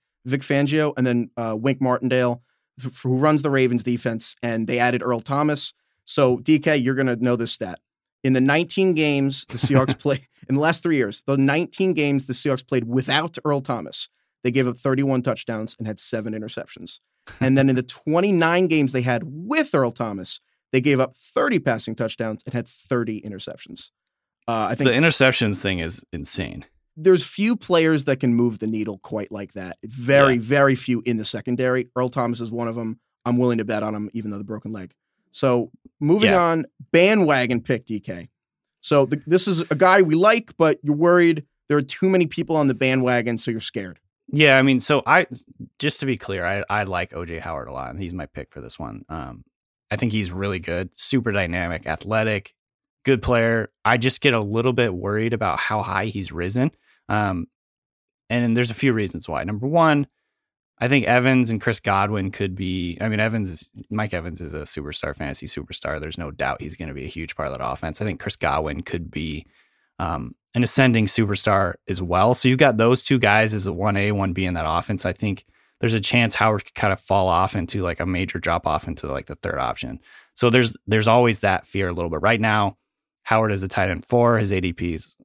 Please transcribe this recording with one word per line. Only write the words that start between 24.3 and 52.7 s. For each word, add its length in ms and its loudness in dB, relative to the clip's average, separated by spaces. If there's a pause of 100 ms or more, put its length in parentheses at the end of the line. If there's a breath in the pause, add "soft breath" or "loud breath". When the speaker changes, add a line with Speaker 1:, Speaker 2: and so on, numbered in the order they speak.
Speaker 1:
Uh, 240 0
I 60 0
think 120 2
Speaker 2:
The 80 4
interceptions 640 2
thing 200 -2
is 320 -8
insane. 520 -8 (320)
Speaker 1:
there's 280 4
few 320 -2
players 480 2
that 160 0
can 140 2
move 240 2
the 80 -6
needle 320 -4
quite 340 -8
like 220 -12
that. 300 -12
Very, 500 4
Speaker 2:
Yeah. 80 2
Speaker 1:
very 320 4
few 320 -2
in 100 0
the 80 -6
secondary. 720 -2
Earl 140 0
Thomas 300 -2
is 120 -8
one 160 -4
of 80 -8
'em. 240 -8 (240)
I'm 140 2
willing 200 4
to 60 -2
bet 180 -2
on 120 -4
him, 180 -8
even 180 -8
though 80 -10
the 60 -10
broken 280 -10
leg. 200 -14 (380)
So 400 0 (300)
moving 320 4
Speaker 2:
Yeah. 100 6
Speaker 1:
on, 240 2 (260)
bandwagon 680 4
pick, 240 -2
D 140 -6
K. 280 -12 (520)
So 260 4
the, 200 -4
this 200 2
is 140 0 (100)
a 60 2
guy 260 6
we 140 4
like, 400 2
but 260 4
you're 140 0
worried 480 4 (240)
there 100 2
are 40 2
too 280 -2
many 160 4
people 300 -4
on 120 2
the 60 2
bandwagon, 640 0
so 120 -4
you're 100 -6
scared. 380 -10 (320)
Speaker 2:
Yeah, 280 6
I 40 6
mean, 180 4
so 260 2
I, 200 4 (520)
just 220 -4
to 60 -4
be 120 0
clear, 260 -6
I, 240 -2
I 160 -2
like 300 -6
O 100 -8
J 140 -10
Howard 300 -10
a 40 -14
lot, 180 -10
and 100 -10
he's 120 -8
my 140 -8
pick 240 -14
for 100 -16
this 180 -14
one. 300 -12
Um, 360 -12 (460)
I 60 -2
think 160 -2
he's 200 -2
really 260 -4
good, 400 -4
super 340 -2
dynamic, 540 -2
athletic, 680 -2 (500)